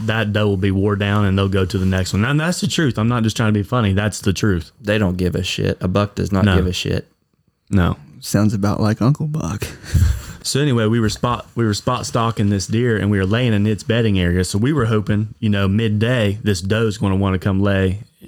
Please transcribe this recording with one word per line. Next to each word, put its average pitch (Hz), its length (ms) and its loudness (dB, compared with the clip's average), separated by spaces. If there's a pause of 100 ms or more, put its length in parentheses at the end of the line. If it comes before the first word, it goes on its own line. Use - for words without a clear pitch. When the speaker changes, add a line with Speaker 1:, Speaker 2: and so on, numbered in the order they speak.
Speaker 1:
that 110 260 0
doe 104 160 2
will 101 80 2
be 95 160 0
wore 101 240 2
down, 104 300 2
and 95 120 2
they'll 98 100 2
go 95 160 0
to 92 140 -2
the 92 80 0
next 95 260 0
one. 98 120 2
And 143 160 0
that's 175 200 -2
the 202 60 -2
truth. 139 320 0
I'm 110 100 2
not 120 140 0
just 110 140 0
trying 107 180 2
to 104 40 2
be 101 40 0
funny. 107 300 0
That's 101 280 -2
the 101 120 2
truth. 90 480 -2
Speaker 2:
They 107 180 0
don't 92 180 0
give 90 200 0
a 98 80 -2
shit. 95 360 -2
A - 80 -2
buck 101 280 0
does 92 160 -4
not 98 120 2
Speaker 1:
No. 95 120 4
Speaker 2:
give 85 100 2
a 90 60 -2
shit. - 340 -4 (640)
Speaker 1:
No. 90 260 2 (220)
Speaker 3:
Sounds 101 340 0
about 101 280 -2
like 107 200 0
Uncle 107 280 0
Buck. 101 440 -6
<laughs> - 40 -18 (680)
Speaker 1:
So - 180 -2
anyway, 120 260 2
we 117 140 2
were 107 80 2
spot, 120 480 -4
we 117 80 0
were 107 100 0
spot 117 320 -2
stalking 113 440 0
this 101 180 -2
deer, 113 280 0
and 98 140 0
we 101 80 2
were 95 80 2
laying 117 260 0
in 101 140 2
its 107 160 -2
bedding 110 340 0
area. 90 280 2
So 101 160 -2
we 127 120 2
were 139 120 0
hoping, 107 560 0
you 113 80 0
know, 101 180 2
midday, 107 720 0
this 98 200 0
doe's 107 380 0
gonna 98 180 0
wanna 95 240 0
come 95 180 0
lay 98 460 0 (240)